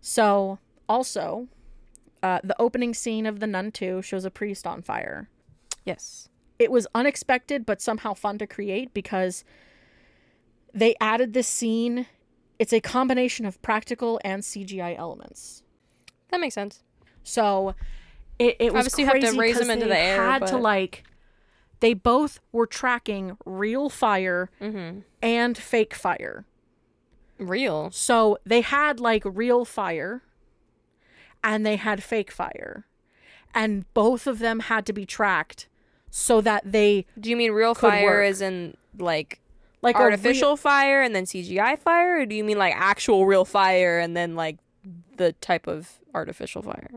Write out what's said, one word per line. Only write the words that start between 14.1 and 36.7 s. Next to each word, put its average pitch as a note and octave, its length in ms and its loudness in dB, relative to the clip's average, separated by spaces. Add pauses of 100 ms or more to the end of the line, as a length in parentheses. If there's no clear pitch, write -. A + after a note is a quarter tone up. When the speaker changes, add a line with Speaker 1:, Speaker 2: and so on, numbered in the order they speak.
Speaker 1:
and G3 220 -6
C G3+ 200 -10
G F#3+ 160 -10
I F3 120 -6
elements. - 720 -14 (680)
Speaker 2:
That F4+ 100 -2
makes D4 160 -4
sense. G3+ 280 -10 (400)
Speaker 1:
So G3 500 0 (680)
it, A#3+ 200 4
it A3+ 140 2
was B3+ 80 4
Speaker 2:
Obviously, C#4 220 0
you C4+ 40 4
have C4+ 80 6
to C#4 60 4
Speaker 1:
crazy A#3 180 2
Speaker 2:
raise A3+ 180 4
Speaker 1:
'cause A#3 100 2
Speaker 2:
them A#3+ 40 0
into A3+ 140 0
Speaker 1:
they A3 60 2
Speaker 2:
the F#3 80 4
air, F#3+ 260 2
Speaker 1:
had C4+ 220 2
to, C#4+ 60 0
Speaker 2:
but B3+ 80 0
Speaker 1:
like, G3+ 420 0 (760)
they A#3 140 4
both B3+ 460 2 (120)
were A#3 160 2
tracking G#3 800 -4
real A3 440 -4
fire F#3 600 0 (120)
Speaker 2:
Mm-hmm. G3 380 -10 (220)
Speaker 1:
and A#3 360 0
fake - 360 0
fire. - 520 -6 (920)
Speaker 2:
Real? F#3 520 -2
Speaker 1:
So A3 540 2
they A#3 160 4
had, C#4+ 380 0
like, A3+ 260 0
real A#3+ 400 0
fire F#3 560 -6 (1200)
and G#3+ 220 0
they G#3+ 100 2
had G3+ 280 -4
fake G#3+ 280 -4
fire. - 540 -10 (680)
And G#3+ 400 -2
both A#3 340 2
of A#3 120 -4
them A3+ 220 -2
had A3 240 -2
to G#3+ 80 -4
be G3 120 -6
tracked F#3 600 -2 (420)
so - 320 2
that G#3 300 0